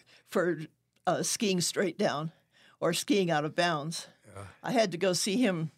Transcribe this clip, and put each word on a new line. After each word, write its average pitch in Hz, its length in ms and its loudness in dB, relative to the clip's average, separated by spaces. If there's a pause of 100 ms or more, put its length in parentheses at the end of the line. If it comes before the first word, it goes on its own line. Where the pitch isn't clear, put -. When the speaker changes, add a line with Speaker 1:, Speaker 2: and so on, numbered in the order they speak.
(120)
Speaker 1:
<laughs> - 160 -20
for, 170 320 0 (460)
uh, - 180 0
skiing 190 380 0
straight 170 360 -2
down 160 340 -2 (480)
or 165 140 0
skiing 180 360 2
out 151 160 2
of 151 100 -4
bounds. 165 520 0 (260)
Speaker 2:
Yeah. 98 100 -14 (200)
Speaker 1:
I 175 80 -4
had 226 220 2
to 175 40 -6
go 180 160 2
see 196 240 0
him 180 400 0